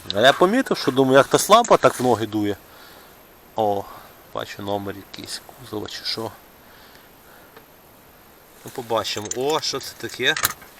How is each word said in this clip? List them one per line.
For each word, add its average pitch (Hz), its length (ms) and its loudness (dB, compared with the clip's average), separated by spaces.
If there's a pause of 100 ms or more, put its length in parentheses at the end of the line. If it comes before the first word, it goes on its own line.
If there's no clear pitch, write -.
(160)
А 101 60 0
я 135 120 8
помітив, 220 440 2
що - 140 -2
думаю, 131 260 4
як 135 100 6
та 147 100 4 (160)
лампа 226 240 6
так - 220 2
в 123 40 -4
ноги 113 240 2
дує. 104 280 -2 (1000)
О, 101 280 -2 (500)
бачу 110 280 -10
номер 101 340 -6
якийсь, - 500 -16
кузова 110 420 -12
чи - 180 -14
що. 113 260 -8 (2250)
Ну, 123 100 -18
побачимо. 113 520 -4 (100)
О, 143 240 -2
що - 180 -6
це - 180 -14
таке? 127 380 -2 (440)